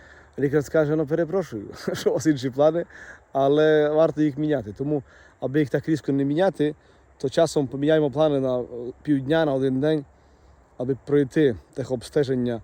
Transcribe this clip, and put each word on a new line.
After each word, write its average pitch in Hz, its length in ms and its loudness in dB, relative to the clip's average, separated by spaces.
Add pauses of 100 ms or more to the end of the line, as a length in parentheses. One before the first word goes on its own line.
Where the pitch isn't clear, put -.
(380)
А 131 40 -6
лікар 139 220 2
скаже: 156 320 0
«Ну, 156 120 -2
перепрошую, 160 560 -4 (180)
<laughs> - 120 -6
що 190 160 -2
у 156 40 2
вас 156 120 -2
інші 135 240 0
плани, 156 360 2 (460)
але 147 580 4
варто 156 320 2
їх 143 160 0
міняти». 139 400 -2
Тому, 143 260 -4 (360)
аби 131 200 -2
їх 147 100 0
так - 200 -2
різко 151 220 -2
не 139 140 0
міняти, 151 500 0 (420)
то 139 120 -4
часом 156 380 0
поміняємо 143 440 0
плани 147 280 0
на, 127 200 -2
е, 120 60 -6 (380)
півдня, 147 420 0
на 143 80 0
один 131 260 0
день, 151 260 0 (720)
аби 127 280 -4
пройти 143 500 2 (180)
техобстеження 123 920 -4